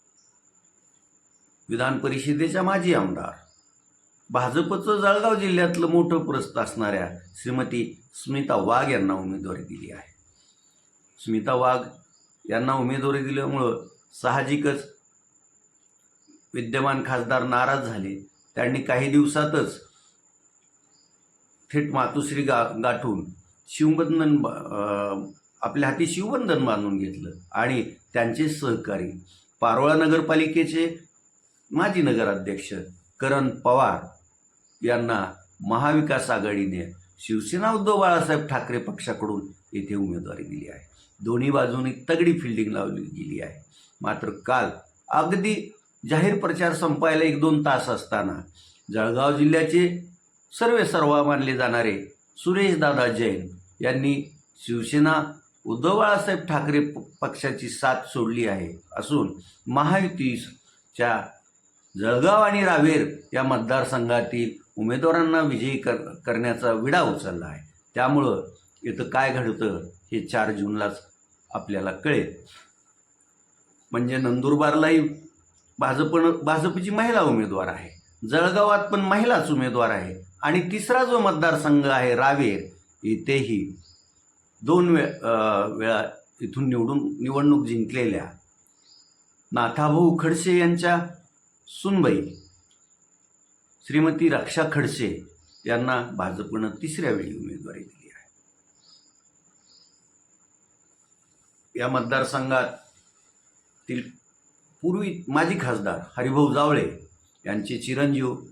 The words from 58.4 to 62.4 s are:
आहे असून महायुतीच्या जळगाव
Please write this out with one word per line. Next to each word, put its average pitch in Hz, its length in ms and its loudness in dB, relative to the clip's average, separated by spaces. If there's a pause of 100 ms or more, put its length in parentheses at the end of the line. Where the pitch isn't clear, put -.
आहे 90 360 -6 (100)
असून - 480 -2 (260)
महायुतीच्या 127 1600 -2 (720)
जळगाव 131 440 4